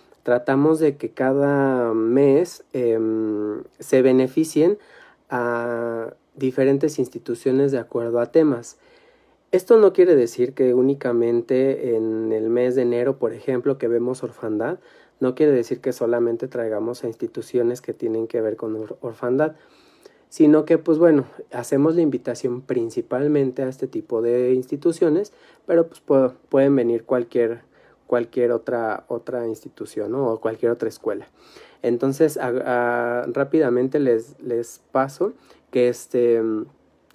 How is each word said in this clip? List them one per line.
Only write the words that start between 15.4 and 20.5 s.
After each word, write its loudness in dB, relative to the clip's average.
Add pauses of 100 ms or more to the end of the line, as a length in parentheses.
decir -2
que -4
solamente -2
traigamos -6
a -6
instituciones -4
que -10
tienen -4
que -4
ver -2
con -8
or-, -10
orfandad, -2 (720)
sino 6